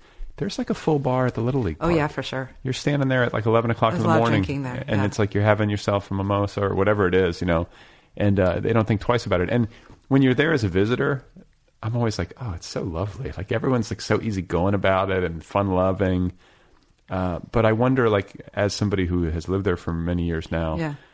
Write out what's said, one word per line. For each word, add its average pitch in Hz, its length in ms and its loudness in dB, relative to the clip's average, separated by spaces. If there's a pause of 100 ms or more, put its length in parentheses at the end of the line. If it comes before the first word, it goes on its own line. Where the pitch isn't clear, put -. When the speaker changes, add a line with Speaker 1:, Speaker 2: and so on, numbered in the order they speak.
(380)
Speaker 1:
There's, - 200 -6
like, 247 120 -6
a 214 40 0
full 156 240 0
bar 131 280 0
at 120 80 -2
the 113 80 -4
Little 131 180 0
League 82 200 -2
Speaker 2:
Oh, 160 80 -4
Speaker 1:
park. 170 80 2
Speaker 2:
yeah, 151 120 0
for 139 140 -8
sure. 131 260 -8 (140)
Speaker 1:
You're 131 120 -4
standing 143 340 0
there 127 160 2
at, 120 100 -2
like, 110 100 -2
eleven 113 260 2
o'clock 113 220 2
Speaker 2:
There's 113 120 -2
Speaker 1:
in - 20 2
Speaker 2:
a - 20 2
Speaker 1:
the - 0 -
Speaker 2:
lot - 80 4
of 113 60 6
Speaker 1:
morning, 113 200 4
Speaker 2:
drinking 139 200 -4
there, 123 240 -8
Speaker 1:
and 104 140 0
Speaker 2:
yeah. 101 40 2
Speaker 1:
it's 101 140 -2
like 101 160 0
you're 104 100 2
having 107 240 4
yourself 101 420 -2
a 98 40 -4
mimosa 101 480 0
or 98 120 0
whatever 98 320 4
it 90 80 2
is, 90 280 2
you 92 40 -2
know, 85 220 2 (500)
and, 101 200 2
uh, 92 220 2
they 101 140 0
don't 110 120 4
think 107 140 0
twice 120 240 0
about 95 160 0
it. 90 80 0
And 117 180 2 (420)
when 135 120 4
you're 131 140 4
there 147 180 2
as 135 120 2
a 101 40 0
visitor, 123 560 0 (580)
I'm 113 140 -4
always 117 220 -2
like, - 200 -6
"Oh, 117 160 -8
it's - 120 -12
so - 160 -6
lovely." 98 520 -6
Like, 95 160 -8
everyone's, 120 400 -2
like, - 120 -8
so - 180 2
easygoing 95 540 0
about 95 360 2
it 92 140 0
and 82 180 -6
fun-loving. 92 920 0 (760)
Uh, 92 300 -4 (120)
but 113 140 0
I 110 80 4
wonder, 123 380 2
like, 101 260 0 (160)
as 101 220 0
somebody 95 320 0
who 90 180 0
has 80 240 -4
lived 95 160 -2
there 90 140 0
for - 160 -8
many 85 300 -2
years 82 260 -4
now, 82 260 -2
Speaker 2:
Yeah. 156 180 -4 (200)